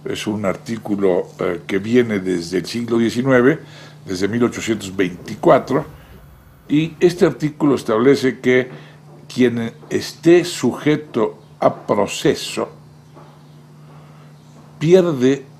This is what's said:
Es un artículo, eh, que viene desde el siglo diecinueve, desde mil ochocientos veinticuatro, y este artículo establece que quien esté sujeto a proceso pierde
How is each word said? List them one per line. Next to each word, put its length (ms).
Es 240
un 160
artículo, 800
eh, 260
que 120
viene 420
desde 380
el 80
siglo 320
diecinueve, 600
desde 220
mil 160
ochocientos 500
veinticuatro, 880
y 320
este 260
artículo 480
establece 640
que 300
quien 400
esté 540
sujeto 920
a 160
proceso 920
pierde 680